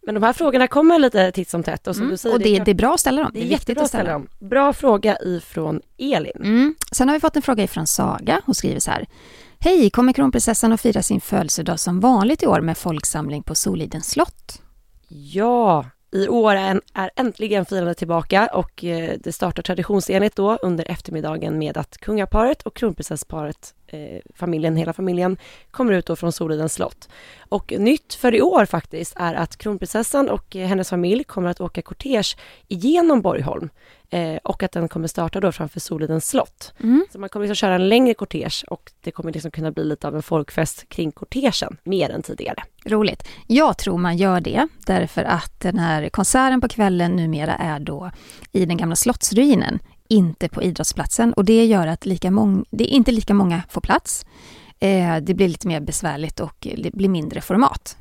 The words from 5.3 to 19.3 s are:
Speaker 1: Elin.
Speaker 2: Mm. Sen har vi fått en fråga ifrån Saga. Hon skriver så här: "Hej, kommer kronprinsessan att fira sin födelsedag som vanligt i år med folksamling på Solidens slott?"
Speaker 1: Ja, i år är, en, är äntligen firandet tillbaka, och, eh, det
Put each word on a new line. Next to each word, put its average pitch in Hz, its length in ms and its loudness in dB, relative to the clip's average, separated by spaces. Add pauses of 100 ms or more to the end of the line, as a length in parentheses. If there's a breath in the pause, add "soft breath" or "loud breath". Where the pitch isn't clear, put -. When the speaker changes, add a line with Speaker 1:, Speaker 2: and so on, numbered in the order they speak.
Speaker 1:
Elin. 254 380 -2
Speaker 2:
Mm. 247 380 2 (180)
Sen 254 160 4
har 294 80 4
vi 302 40 0
fått 311 160 0
en 285 60 0
fråga 214 220 2
ifrån 165 220 -4
Saga. - 600 0
Hon 233 80 2
skriver - 260 -2
så - 100 -4
här: - 160 -6 (520 loud breath)
"Hej, 330 320 6
kommer 247 220 4
kronprinsessan 233 600 2
att 226 80 0
fira 202 220 0
sin 202 180 0
födelsedag 170 600 -2
som 180 200 -2
vanligt 240 420 4
i 339 40 0
år 196 140 4
med 165 180 -2
folksamling 151 640 -6
på - 120 -8
Solidens 165 560 -4
slott?" - 520 -4 (460)
Speaker 1:
Ja, 180 800 0 (260)
i - 160 0
år 220 260 4
är, 190 160 0
en, 190 100 0 (140)
är 190 220 -4
äntligen 208 480 -2
firandet 175 340 -4
tillbaka, 170 480 0
och, - 380 -4
eh, 165 360 -4
det 170 120 -10